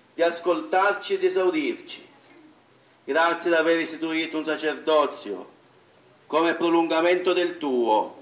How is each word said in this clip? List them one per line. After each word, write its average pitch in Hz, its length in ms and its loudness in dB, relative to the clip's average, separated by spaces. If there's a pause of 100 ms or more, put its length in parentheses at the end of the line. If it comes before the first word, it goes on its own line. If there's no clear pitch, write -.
(160)
di 156 60 -4
ascoltarci 185 920 0
e 190 40 0
di 185 100 0
esaudirci. 185 800 -2 (1000)
Grazie 165 460 0
di 165 40 4
aver 165 240 2
istituito 160 580 -6
un 151 60 -4
sacerdozio 143 1040 -2 (800)
come 160 280 2
prolungamento 170 760 2
del 175 260 -2
tuo, 120 640 0